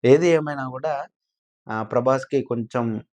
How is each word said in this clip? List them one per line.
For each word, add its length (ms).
ఏది 240
ఏమైనా 420
కూడా, 240
ఆ, 160
ప్రభాస్‌కి 580
కొంచెం 440